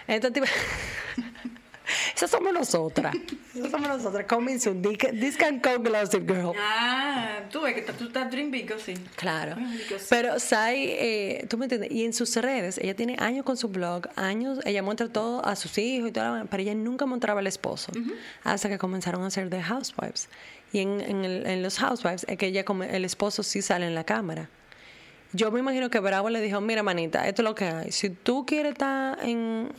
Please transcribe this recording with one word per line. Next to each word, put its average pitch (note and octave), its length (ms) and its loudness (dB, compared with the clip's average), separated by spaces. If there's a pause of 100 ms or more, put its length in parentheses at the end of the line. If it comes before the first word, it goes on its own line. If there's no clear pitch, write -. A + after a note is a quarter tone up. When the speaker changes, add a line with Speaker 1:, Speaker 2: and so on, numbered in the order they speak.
Speaker 1:
esta A3 240 2
tipa, C4+ 160 2
<laughs> - 1700 -4
esas F4 140 2
somos F#4+ 240 4
nosotras. D#3+ 640 2 (400)
Esas B3 160 -4
somos D4 160 -2
nosotras. G#3 400 -2
Coming A#3+ 320 2
soon. F#3+ 220 2
Disc, G3+ 300 2
disc A#3+ 300 0
and D4 180 4
coke B3 300 4
glossy G#3 300 4
girl. F3 400 2
Speaker 2:
Ah, A3+ 800 2 (120)
tú D4+ 100 -2
ves B3+ 120 2
que A3+ 80 -2 (120)
tú A#3+ 120 -6
estás A#3+ 240 -2
dream C#4 220 -2
big, A#3 200 -4
¿o A3 60 -2
sí? G3+ 160 -8 (220)
Speaker 1:
Claro. D#3+ 400 -2
Speaker 2:
Dream A#3+ 160 -4
big, A3 240 -6
¿o - 40 -6
sí? G3 80 -10
Speaker 1:
Pero A#3+ 320 4
Sai, A#3+ 500 4
eh, G#3+ 600 0
tú A#3 80 -2
me C4 80 -2
entiendes, A#3 260 0
y A3+ 140 2
en A3+ 80 0
sus A#3 220 0
redes, A3+ 420 0
ella F#3+ 180 0
tiene A#3 240 0
años B3+ 240 0
con B3+ 140 0
su A#3 120 -2
blog, F3 460 -2
años, A3+ 500 0
ella G3+ 180 0
muestra A3 260 0
todo A3+ 340 0
a G3+ 120 2
sus - 240 -8
hijos A#3+ 300 0
y - 20 -6
toda A3 160 0
la A#3 60 0
vaina, A3 160 -4
pero F#3+ 120 -2
ella G#3 140 0
nunca B3 320 0
mostraba A#3 320 2
al G3 80 0
esposo, - 500 -4
Speaker 2:
Ujú. A#3+ 160 -4 (300)
Speaker 1:
hasta G3+ 260 2
que G3 80 0
comenzaron F#3 460 -2
a F#3+ 40 -2
hacer F#3+ 220 -2
The F#3 140 -2
Housewives. - 640 -2 (420)
Y G3+ 100 2
en, G3+ 200 2
en G3 240 0
el, F#3 220 0
en F#3 160 2
los G3 160 -2
Housewives F#3 500 2
es F#3 80 -2
que G3+ 80 2
ella F#3+ 200 0
come-, F#3+ 300 0
el F#3 80 2
esposo G3+ 380 0
sí G3+ 220 -2
sale F3 240 2
en E3 80 0
la E3 80 -2
cámara. E3 440 -2 (840)
Yo G#3+ 200 2
me A#3+ 80 2
imagino B3+ 320 0
que A3+ 80 4
Bravo G3 320 2
le A3+ 100 0
dijo, G3+ 180 0
"Mira, A3 220 2
manita, E3+ 460 2
esto A3+ 160 2
es - 0 -
lo A3 100 2
que G3+ 120 0
hay. E3 260 -2
Si - 180 0
tú B3+ 380 0
quieres D4 240 2
estar C4+ 520 0
en, A3+ 560 0